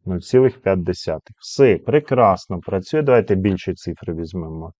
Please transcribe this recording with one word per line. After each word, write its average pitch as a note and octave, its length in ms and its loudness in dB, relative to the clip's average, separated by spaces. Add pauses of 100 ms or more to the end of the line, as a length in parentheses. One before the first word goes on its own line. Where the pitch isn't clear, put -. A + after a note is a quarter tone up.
нуль F#2 140 -4
цілих B2+ 420 2
п'ять F#2+ 220 0
десятих. E2+ 560 -8
Все, A#2 400 2
прекрасно A2+ 840 0
працює. G2 420 -4
Давайте A#2 320 2
більші F#2+ 400 -2
цифри E2+ 400 -10
візьмемо. E2 640 -10